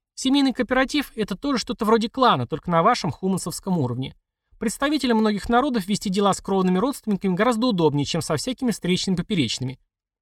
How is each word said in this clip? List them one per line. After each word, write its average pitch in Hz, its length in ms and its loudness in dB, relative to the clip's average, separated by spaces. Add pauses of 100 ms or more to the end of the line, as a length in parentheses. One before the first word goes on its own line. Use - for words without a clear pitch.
(140)
Семейный 269 380 2
кооператив — 254 600 -2
это 202 220 -4
тоже 285 220 -2
что-то - 260 -6
вроде 220 240 2
клана, 196 380 2
только 156 240 -6
на 165 120 4
вашем 196 280 2
хумансовском 185 680 -2
уровне. 127 380 -4 (420)
Представителям 262 600 0
многих 214 300 0
народов 240 380 2
вести 208 220 -2
дела 196 240 2
с - 80 -4
кровными 185 380 2
родственниками 202 560 -2
гораздо 220 320 0
удобнее, 156 380 2
чем - 180 -2
со - 140 -2
всякими 247 340 -4
встречными 180 460 -2
поперечными». 135 640 -4 (440)